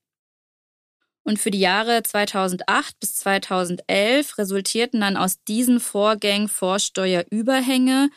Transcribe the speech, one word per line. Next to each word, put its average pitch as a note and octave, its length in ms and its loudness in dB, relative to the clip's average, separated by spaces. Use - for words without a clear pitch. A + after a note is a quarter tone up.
Und G#3+ 160 -2
für - 120 -2
die G3 80 -2
Jahre A3 440 2
zweitausendacht G3+ 960 -2
bis - 160 -6
zweitausendelf G3 1200 0
resultierten G#3 640 -2
dann G3 160 0
aus F#3 300 -2
diesen A#3+ 320 2
Vorgängen G#3 680 0
Vorsteuerüberhänge A#3 1700 0